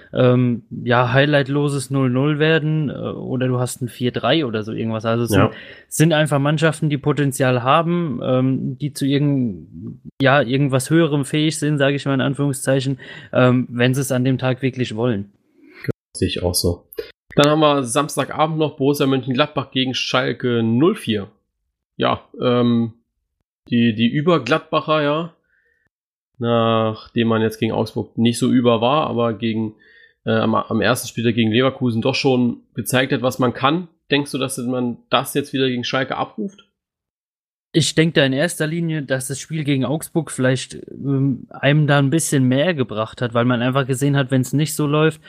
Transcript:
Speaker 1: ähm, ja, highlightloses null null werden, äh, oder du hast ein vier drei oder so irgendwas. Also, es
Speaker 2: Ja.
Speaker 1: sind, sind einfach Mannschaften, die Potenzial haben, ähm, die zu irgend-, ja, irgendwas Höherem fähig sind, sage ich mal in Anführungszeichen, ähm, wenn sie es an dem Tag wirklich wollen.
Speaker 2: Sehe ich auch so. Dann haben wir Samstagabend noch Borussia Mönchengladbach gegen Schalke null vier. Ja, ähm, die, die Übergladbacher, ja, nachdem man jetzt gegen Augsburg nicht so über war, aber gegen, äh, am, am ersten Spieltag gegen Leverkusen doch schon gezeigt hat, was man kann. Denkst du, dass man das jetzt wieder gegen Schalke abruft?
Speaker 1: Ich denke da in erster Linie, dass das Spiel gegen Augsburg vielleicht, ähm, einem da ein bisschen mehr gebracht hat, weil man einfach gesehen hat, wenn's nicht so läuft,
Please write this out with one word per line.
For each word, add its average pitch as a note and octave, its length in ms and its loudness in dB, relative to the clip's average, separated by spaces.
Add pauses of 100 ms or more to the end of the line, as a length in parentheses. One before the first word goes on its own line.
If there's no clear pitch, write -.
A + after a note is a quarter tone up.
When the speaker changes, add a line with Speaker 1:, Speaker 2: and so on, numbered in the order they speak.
(140)
Speaker 1:
ähm, B2 560 2
ja, A#2 420 0
highlightloses C#3+ 760 0
null C3+ 220 0
null C#3+ 260 0
werden, D#3 540 0
äh, - 20 -8
oder B2 540 -4
du B2 120 0
hast B2 220 -4
ein A#2+ 80 -6
vier B2 220 -4
drei C3 340 0
oder A2 180 -4
so G#2+ 80 -8
irgendwas. A2 320 -4
Also, A#2 200 0
es A2+ 100 0
Speaker 2:
Ja. G2 160 4
Speaker 1:
sind, - 60 -8 (340)
sind D#3+ 240 2
einfach D3+ 260 2
Mannschaften, D3+ 520 0
die D3 80 -2
Potenzial C3+ 640 0
haben, E3 600 0
ähm, C3 540 0
die C#3+ 160 -6
zu - 120 -6
irgend-, B2+ 960 -2 (220)
ja, C3+ 220 4
irgendwas C3 480 0
Höherem D3+ 340 2
fähig D#3 320 -2
sind, D3 220 0
sage C#3 160 2
ich C3+ 100 -6
mal C#3 80 0
in C3 80 0
Anführungszeichen, C3+ 800 0 (340)
ähm, B2+ 360 4
wenn A#2+ 260 2
sie C#3+ 60 -2
es C3 120 -4
an B2 100 0
dem C3 140 2
Tag B2+ 240 -2
wirklich B2 340 -2
wollen. G#2+ 360 -2 (840)
Speaker 2:
Sehe - 140 -2
ich - 140 -6
auch F2+ 100 -2
so. - 340 -2 (460)
Dann D3 160 4
haben D#3 120 2
wir C#3+ 220 4
Samstagabend C#3+ 720 -2
noch D3+ 180 -2
Borussia C#3 320 2
Mönchengladbach C3+ 640 -2
gegen C3 220 -2
Schalke B2+ 680 -2
null B2 340 2
vier. G#2 340 -4 (680)
Ja, B2+ 300 -2 (140)
ähm, A#2+ 540 0 (760)
die, A#2 260 2
die A#2 140 0
Übergladbacher, D#3 920 0
ja, D3+ 320 -2 (1080)
nachdem A2+ 880 0
man A2 120 2
jetzt A2 180 -2
gegen A2 120 0
Augsburg G#2+ 460 -4
nicht A#2 200 2
so B2+ 140 0
über A#2+ 300 4
war, C#3 260 2
aber A#2 260 -2
gegen, A2 420 -4 (500)
äh, A#2 60 0
am, A2 240 2
am G#2 260 0
ersten A#2 260 0
Spieltag A#2 280 -2
gegen A2 160 2
Leverkusen B2 500 0
doch B2+ 140 0
schon B2 480 0 (100)
gezeigt B2+ 400 -2
hat, C#3 80 -2
was B2+ 180 -2
man B2 140 2
kann. E3 340 0 (220)
Denkst C#3+ 220 0
du, C#3+ 60 -6
dass B2+ 200 -6
man B2 400 -4 (120)
das C3 240 -2
jetzt C#3+ 200 -4
wieder C3 160 0
gegen B2 160 -4
Schalke C3 320 -4
abruft? - 500 -8 (1080)
Speaker 1:
Ich - 220 0
denke D#3+ 240 4
da C#3+ 60 6
in C3 80 0
erster D#3 340 -2
Linie, D#3+ 340 -4
dass C3 280 -4
das C#3 100 -8
Spiel D#3 240 -8
gegen C3 220 0
Augsburg D3+ 440 -4
vielleicht, B2+ 440 -2 (180)
ähm, C3+ 600 -2
einem D3 360 2
da C#3+ 120 4
ein C#3 100 4
bisschen D3 340 2
mehr C#3 300 2
gebracht A2 480 -4
hat, A#2 120 -4
weil A#2+ 120 2
man B2 160 2
einfach B2+ 260 0
gesehen C#3 300 0
hat, C3+ 120 0
wenn's B2+ 220 0
nicht D3+ 240 0
so D3+ 120 0
läuft, D#3 420 2